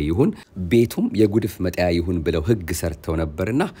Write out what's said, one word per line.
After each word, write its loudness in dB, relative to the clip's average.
ይሁን፣ 2
ቤቱም 2
የጉድፍ 2
መጣያ 0
ይሁን 0
ብለው 0
ሕግ -2
ሰርተው -4
ነበርና -2